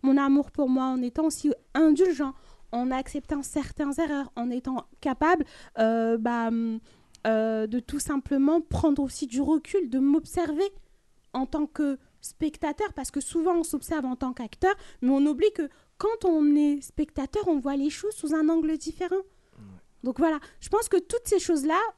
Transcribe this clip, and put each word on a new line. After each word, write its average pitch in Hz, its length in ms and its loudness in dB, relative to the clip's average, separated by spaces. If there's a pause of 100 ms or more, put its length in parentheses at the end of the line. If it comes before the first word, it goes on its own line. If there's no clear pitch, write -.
mon 269 140 6
amour 277 340 2
pour 277 180 0
moi 262 160 2
en 262 160 -2
étant 247 240 -2
aussi 302 260 0 (220)
indulgent, 302 600 4 (380)
en 247 200 -2
acceptant 285 520 -6
certaines 285 560 -4
erreurs, 285 380 -2
en 240 140 -4
étant 254 360 -6 (140)
capable, 302 420 2 (340)
euh, 226 400 2
bah, 233 300 -2
hum, 226 320 -2 (480)
euh, 220 400 0
de 233 120 -2
tout 285 200 -6
simplement 285 640 2
prendre 294 420 0
aussi 269 240 -6
du 240 140 -2
recul, 311 480 0
de 254 100 -2
m'observer 311 720 0 (640)
en 262 120 -2
tant 294 200 -2
que 285 320 -2 (240)
spectateur, 320 720 -6
parce - 180 -10
que - 80 -4
souvent 330 360 0
on 339 80 2
s'observe 302 420 -4
en 254 100 -4
tant 254 160 -6
qu'acteur, 254 420 -2 (280)
mais 247 80 2
on 277 160 4
oublie 302 280 2
que 302 140 -4 (300)
quand 440 260 -2
on 302 320 4
est 294 260 2
spectateur, 302 680 -4
on 311 120 2
voit 277 160 -4
les 277 140 0
choses 403 240 -6
sous 294 200 -4
un 311 140 2
angle 320 300 2
différent. 359 460 -4 (800)
Donc 254 160 -4
voilà, 320 200 2 (220)
je - 80 -14
pense 440 180 0
que 392 100 2
toutes 466 300 -2
ces 392 120 2
choses-là 320 400 0 (180)